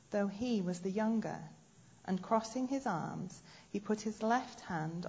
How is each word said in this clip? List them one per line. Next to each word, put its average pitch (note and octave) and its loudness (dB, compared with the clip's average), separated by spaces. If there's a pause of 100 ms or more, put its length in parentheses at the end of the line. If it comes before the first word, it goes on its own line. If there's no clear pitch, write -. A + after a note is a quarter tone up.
(100)
though G3+ 2
he G#3 0
was F3+ 0
the F#3+ -2
younger. G#3+ 0 (640)
And F#3 2
crossing A#3 2
his C4+ -2
arms, F3 -4 (260)
he G3+ -2
put G#3+ 0
his A3 -4
left A#3+ 2
hand E3 -2